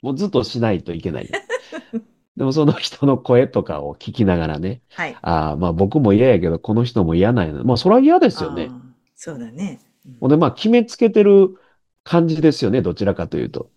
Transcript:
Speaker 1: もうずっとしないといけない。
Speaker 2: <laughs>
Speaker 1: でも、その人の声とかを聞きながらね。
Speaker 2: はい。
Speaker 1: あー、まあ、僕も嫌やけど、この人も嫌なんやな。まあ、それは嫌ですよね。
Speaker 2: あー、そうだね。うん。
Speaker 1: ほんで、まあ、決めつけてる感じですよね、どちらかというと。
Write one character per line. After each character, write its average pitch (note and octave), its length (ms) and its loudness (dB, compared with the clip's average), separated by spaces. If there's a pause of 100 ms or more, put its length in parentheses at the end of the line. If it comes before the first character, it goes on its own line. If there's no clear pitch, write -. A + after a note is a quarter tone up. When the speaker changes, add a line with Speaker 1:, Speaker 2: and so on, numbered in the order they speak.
Speaker 1:
も C#3 100 -6
う C3+ 40 -6
ず F#3+ 100 -4
っ F#3+ 40 -4
と A#2 140 2
し - 160 -8
な A2+ 120 0
い F2 100 -2
と F2 100 -12
い E2+ 80 -8
け F2 120 -6
な B1+ 80 -8
い。 - 100 -14
Speaker 2:
<laughs> - 1040 -12
Speaker 1:
で - 80 -4
も、 C3 80 -2
そ D3+ 120 0
の C#3+ 80 4
人 - 340 -6
の C3+ 120 2
声 C3 280 4
と A2 160 -4
か D2+ 200 -8
を D2 120 -10
聞 - 180 -16
き A#2 120 0
な F2+ 140 2
が D#2+ 80 -2
ら D#2 120 -6
ね。 G2 220 -8 (100)
Speaker 2:
は E3+ 160 -10
い。 C3+ 140 -12
Speaker 1:
あ D#2 340 -2
ー、 - 40 -8
ま F2+ 100 -2
あ、 E2+ 40 -2
僕 G2 280 0
も A2 140 4
嫌 B2 160 4
や G2+ 100 4
け F2+ 80 -2
ど、 E2 100 -4
こ - 160 -4
の A#2 100 0
人 A#2 200 -2
も E2 100 -2
嫌 F#2+ 180 2
な B2 120 0
ん - 40 -8
や D#2 40 -10
な。 C#2 100 -10
ま B2 120 2
あ、 - 20 -4
そ A#2+ 140 -2
れ A3 60 6
は C4 40 4
嫌 D#4 200 4
で D4+ 100 2
す - 120 -10
よ - 120 -8
ね。 E3 160 -8
Speaker 2:
あ B2+ 40 -18
ー、 - 60 -20 (340)
そ E3 200 -16
う C3+ 40 -16
だ A#2 120 -16
ね。 D3 300 -12 (260)
う - 20 -20
ん。 B2+ 120 -20
Speaker 1:
ほ B2+ 80 -2
ん - 20 4
で、 D3+ 60 4
ま D#3+ 120 2
あ、 - 40 -4
決 - 180 -2
め A#3+ 140 4
つ - 120 -18
け A3+ 140 2
て G#3+ 120 4
る G3 340 6 (480)
感 E3+ 240 2
じ D#3 120 -2
で D3+ 120 4
す - 120 -4
よ G#2 60 0
ね、 B2 100 2
ど F2 140 -2
ち - 100 -4
ら G2 100 0
か F2 140 -8
と - 80 -8
い - 80 -2
う - 60 -10
と。 - 260 -12